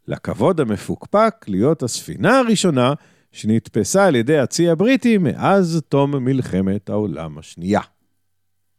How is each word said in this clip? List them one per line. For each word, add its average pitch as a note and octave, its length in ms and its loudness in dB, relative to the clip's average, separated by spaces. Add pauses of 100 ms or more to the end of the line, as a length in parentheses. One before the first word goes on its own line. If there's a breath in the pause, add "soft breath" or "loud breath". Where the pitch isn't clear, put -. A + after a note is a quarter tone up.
לכבוד C#3 520 -2
המפוקפק D#3 880 -2
להיות A#2+ 360 0
הספינה C#3 560 0
הראשונה E3 540 2 (380 soft breath)
שנתפסה A2+ 760 0
על E3+ 100 4
ידי B2+ 240 2
הצי E3+ 300 0
הבריטי A3 480 2
מאז E3+ 720 0
תום C#3+ 260 2
מלחמת G#2 720 -2
העולם E2 480 -6
השנייה. F2+ 440 -4 (960)